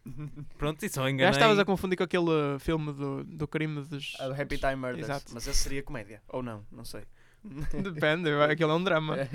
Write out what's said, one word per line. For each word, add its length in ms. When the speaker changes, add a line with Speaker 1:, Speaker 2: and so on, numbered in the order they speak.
Speaker 1:
<laughs> 540
Speaker 2:
Pronto, 260
e 40
só 160
Speaker 3:
Já 60
Speaker 2:
enganei. 220
Speaker 3:
estavas 260
a 60
confundir 320
com 80
aquele 560
filme 320
do, 320
do 240
crime 340
dos 380
Speaker 1:
Ah, 80
do 120
Happy 180
Time 180
Murders. 280
Speaker 3:
Exato. 300
Speaker 1:
Mas 120
esse 120
seria 240
comédia, 460
ou 140
não, 280
não 140
sei. 180
<laughs> 380
Speaker 3:
Depende, 480
eu, 120
aquele 280
é 40
um 100
drama. 340
Speaker 1:
É. 160